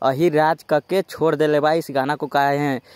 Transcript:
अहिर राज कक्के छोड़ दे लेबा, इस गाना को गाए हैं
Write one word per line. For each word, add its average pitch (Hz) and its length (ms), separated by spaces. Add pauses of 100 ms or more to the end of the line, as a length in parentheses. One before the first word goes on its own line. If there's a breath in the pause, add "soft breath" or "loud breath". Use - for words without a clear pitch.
अहिर 147 300
राज 156 360
कक्के 175 320
छोड़ 156 340
दे 151 120
लेबा, 151 260
इस 165 180
गाना 135 240
को 143 120
गाए 139 300
हैं 139 240 (140 loud breath)